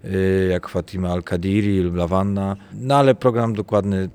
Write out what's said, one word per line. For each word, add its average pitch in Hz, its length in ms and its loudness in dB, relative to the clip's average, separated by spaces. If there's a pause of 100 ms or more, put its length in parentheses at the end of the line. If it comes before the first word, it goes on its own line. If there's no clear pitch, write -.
y, 95 460 0
jak 90 180 -2
Fatima 90 400 -4
Al-Kadiri 95 720 0
lub 87 160 0
Lawanna. 95 600 0 (180)
No 127 220 0
ale 135 180 6
program 117 380 0
dokładny 98 640 -2